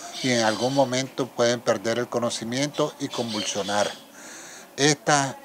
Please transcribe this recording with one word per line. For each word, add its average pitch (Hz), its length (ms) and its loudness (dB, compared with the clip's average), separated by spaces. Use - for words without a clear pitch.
y 127 80 2
en 120 120 4
algún 110 300 2
momento 131 540 0
pueden 120 340 2
perder 113 380 0
el 120 100 -4
conocimiento 127 920 -2
y 139 80 -4
convulsionar. 104 800 -2
Esta 143 680 4